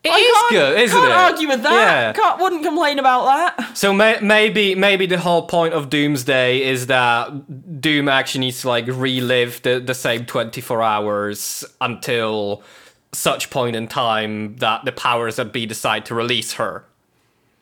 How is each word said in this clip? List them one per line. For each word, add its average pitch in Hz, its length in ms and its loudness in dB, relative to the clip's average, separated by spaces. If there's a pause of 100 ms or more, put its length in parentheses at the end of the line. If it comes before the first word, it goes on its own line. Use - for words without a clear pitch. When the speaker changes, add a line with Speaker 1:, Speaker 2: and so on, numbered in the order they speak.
Speaker 1:
It 320 80 0
Speaker 2:
I 339 60 4
Speaker 1:
is 466 180 6
Speaker 2:
can't, 466 160 4
Speaker 1:
good, 160 280 4
isn't 247 200 4
Speaker 2:
can't 508 120 6
Speaker 1:
it? - 40 4
Speaker 2:
argue 339 320 4
with 262 140 0
that. 294 100 2
Speaker 1:
Yeah. 160 420 4
Speaker 2:
Can't, 370 280 0
wouldn't 359 220 -2
complain 302 340 0
about 254 280 2
that. 285 520 0
Speaker 1:
So 196 160 2
may-, 220 260 4
maybe, 214 540 2
maybe 190 320 2
the 180 140 0
whole 170 260 2
point 165 300 0
of 143 160 -4
Doomsday 135 720 2
is 127 240 -2
that 131 920 -2
Doom 143 280 0
actually 135 360 0
needs 127 160 -6
to, 135 80 -4
like, 120 180 0
relive 127 760 -2
the, 127 180 0
the 127 140 -6
same 120 320 -4
twenty-four 117 560 -4
hours 104 840 -2 (180)
until 110 840 -4 (480)
such - 400 -4
point 120 240 -2
in 113 120 -8
time 107 680 -4
that 120 300 -2
the 127 60 -4
powers 117 440 -2
that 113 180 -6
be 117 140 -6
decide 110 400 -4
to 117 80 -6
release 117 380 -2
her. 98 300 -6 (800)